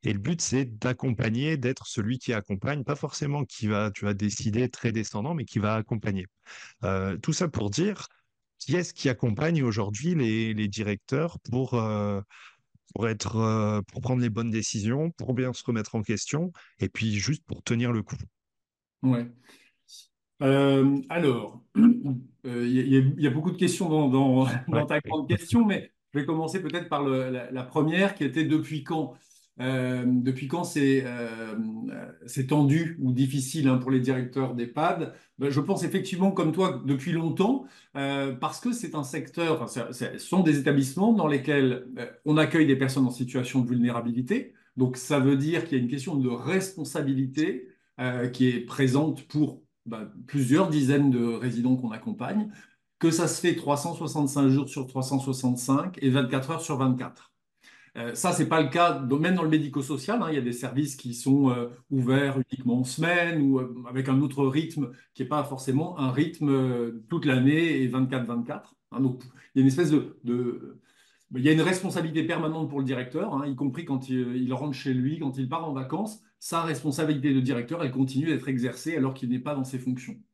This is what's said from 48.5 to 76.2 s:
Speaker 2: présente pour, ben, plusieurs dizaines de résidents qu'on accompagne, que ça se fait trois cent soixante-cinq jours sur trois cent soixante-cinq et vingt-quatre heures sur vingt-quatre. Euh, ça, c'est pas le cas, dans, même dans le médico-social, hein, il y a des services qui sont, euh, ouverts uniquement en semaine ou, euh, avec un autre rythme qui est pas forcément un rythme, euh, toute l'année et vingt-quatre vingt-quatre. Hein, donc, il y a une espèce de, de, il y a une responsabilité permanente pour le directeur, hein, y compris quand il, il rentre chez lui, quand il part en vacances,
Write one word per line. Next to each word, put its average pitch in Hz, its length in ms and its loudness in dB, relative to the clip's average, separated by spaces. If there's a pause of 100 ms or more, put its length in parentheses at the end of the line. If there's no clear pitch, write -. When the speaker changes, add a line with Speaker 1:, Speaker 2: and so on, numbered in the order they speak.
Speaker 2:
présente 139 680 0
pour, 147 340 -2 (240)
ben, 110 240 -10 (180)
plusieurs 147 420 2
dizaines 143 420 4
de 120 120 4
résidents 117 520 0
qu'on 120 160 -4
accompagne, 190 580 -4 (500)
que 165 120 4
ça 165 160 2
se - 120 -2
fait 170 160 2
trois 139 220 0
cent 165 160 -6
soixante-cinq 143 540 2
jours 135 220 4
sur 131 180 -6
trois 131 160 -4
cent 131 160 0
soixante-cinq 135 840 -2
et 135 80 4
vingt-quatre 131 420 0
heures 160 100 -6
sur 147 160 -4
vingt-quatre. 127 500 -2 (680)
Euh, 117 180 -8
ça, 180 160 0
c'est 156 160 2
pas 160 140 4
le 139 80 2
cas, 175 240 4
dans, 135 240 0
même 180 180 2
dans 170 80 0
le 156 60 2
médico-social, 147 720 0
hein, 165 80 -2
il 156 60 0
y - 20 0
a 131 40 0
des 120 120 -2
services 131 420 -2
qui 120 180 -10
sont, 135 360 4
euh, 120 180 -2 (220)
ouverts 135 500 2 (100)
uniquement 123 300 0
en 127 60 2
semaine 170 560 0
ou, 135 180 4
euh, 123 300 -8
avec 131 180 -2
un 135 140 4
autre 139 240 2
rythme 143 460 -2 (220)
qui 131 100 -6
est 127 40 -6
pas 151 160 0
forcément 135 560 -2
un 135 100 0
rythme, 147 380 0
euh, 123 640 0
toute 165 160 -2
l'année 143 560 4
et 127 60 2
vingt-quatre 131 380 0
vingt-quatre. 117 500 -6 (160)
Hein, 120 100 -4
donc, 127 240 0
il - 340 -4
y - 0 -
a - 40 6
une 135 40 8
espèce 147 240 4
de, - 320 2
de, 120 560 -4 (560)
il 127 60 -4
y 143 80 4
a - 20 8
une 160 80 6
responsabilité 165 640 0
permanente 156 460 -2
pour 143 100 -4
le 135 60 -2
directeur, 131 480 -4
hein, 143 120 -2
y 139 120 -4
compris 143 260 -4
quand 131 240 -4
il, 127 300 -2
il 127 160 -2
rentre 143 200 -4
chez 131 200 -4
lui, 135 260 0
quand 135 180 -4
il 127 120 -4
part 165 180 -4
en 147 60 -6
vacances, 143 480 -6 (180)